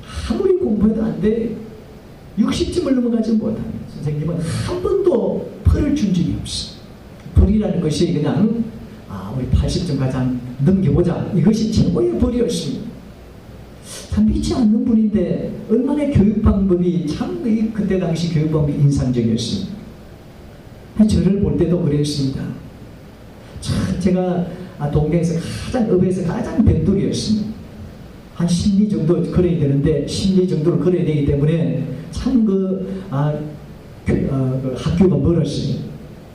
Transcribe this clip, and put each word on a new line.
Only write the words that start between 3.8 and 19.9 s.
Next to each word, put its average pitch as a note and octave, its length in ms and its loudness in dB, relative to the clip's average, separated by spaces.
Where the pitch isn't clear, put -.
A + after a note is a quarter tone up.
선생님은 D3 420 -2
한 F4+ 160 -4
번도 C4 680 2
벌을 - 320 4
준 F#3 180 2
적이 D#3+ 260 0
없어. - 340 -10
벌이라는 F#3+ 460 4
것이 D#3 320 0
그냥, F3 520 0
"아, G2 280 -12
우리 B2 120 -4
팔십 - 380 0
점까지 C3 300 -2
한 B2 240 -2
넘겨보자." F3+ 680 2
이것이 - 380 2
최고의 - 460 2
벌이었습니다. F#3 720 -2
참 G#3+ 160 4
믿지 - 280 0
않는 A#3+ 300 4
분인데 G#3+ 680 2
얼마나 C#4 400 2
교육 G3+ 320 4
방법이 F3+ 640 2
참 - 400 -4
이, A3 260 0
그때 F#3+ 260 -2
당시 E3 340 -2
교육 D#3 200 0
방법이 C#3+ 220 2
인상적이었습니다. A#2+ 960 0